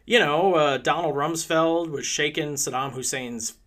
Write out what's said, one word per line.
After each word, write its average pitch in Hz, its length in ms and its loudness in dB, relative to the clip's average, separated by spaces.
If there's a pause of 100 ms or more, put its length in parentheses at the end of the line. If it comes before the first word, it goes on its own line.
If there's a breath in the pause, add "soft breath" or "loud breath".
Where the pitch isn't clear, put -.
you 233 140 4
know, 170 360 4
uh, 147 220 4
Donald 151 380 0
Rumsfeld 165 720 0
was 131 160 -6
shaking 151 500 -2
Saddam 135 360 -4
Hussein's 123 640 -6 (140)